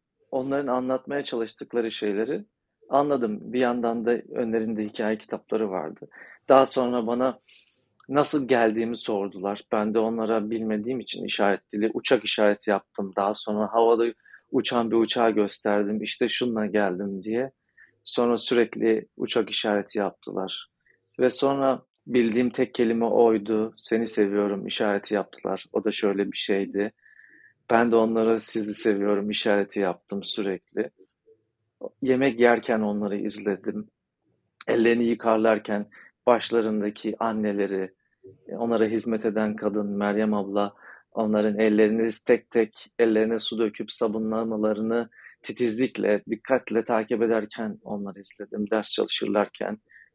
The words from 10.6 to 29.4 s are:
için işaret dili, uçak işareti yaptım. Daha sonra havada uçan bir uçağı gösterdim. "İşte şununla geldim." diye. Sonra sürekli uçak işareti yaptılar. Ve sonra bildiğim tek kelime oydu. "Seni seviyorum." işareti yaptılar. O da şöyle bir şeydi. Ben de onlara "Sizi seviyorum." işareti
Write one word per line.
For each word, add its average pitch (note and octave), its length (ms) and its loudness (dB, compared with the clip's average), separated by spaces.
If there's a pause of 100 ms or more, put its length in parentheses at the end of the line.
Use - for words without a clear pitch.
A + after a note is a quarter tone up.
için F#2 260 -10
işaret G2 360 2 (120)
dili, G#2+ 200 0
uçak A#2 300 0
işareti G#2 460 2
yaptım. G2 460 -2
Daha G2+ 180 0
sonra G#2 400 -4
havada A#2 400 4 (380)
uçan A#2 400 0
bir A2+ 40 2
uçağı A2+ 360 4
gösterdim. G#2 680 0
"İşte G#2+ 280 -2
şununla A2+ 360 -2
geldim." G2 580 -2
diye. A#2 280 -4 (520)
Sonra A#2+ 340 0
sürekli A2+ 720 2 (100)
uçak - 320 0
işareti G#2 500 -2
yaptılar. F#2+ 680 -6 (520)
Ve B2+ 100 4
sonra C#3 540 0 (240)
bildiğim A#2+ 420 2
tek B2+ 240 -2
kelime A#2 320 2
oydu. A2 720 2
"Seni A2+ 300 -2
seviyorum." G2+ 600 0
işareti G2+ 460 -2
yaptılar. - 600 -4
O G#2+ 100 0
da G#2+ 80 0
şöyle G2 400 0
bir - 60 -10
şeydi. G2 540 -2 (800)
Ben A#2 220 4
de A#2 40 4
onlara A2+ 440 4
"Sizi G#2+ 340 -4
seviyorum." G2+ 560 0
işareti G2+ 500 0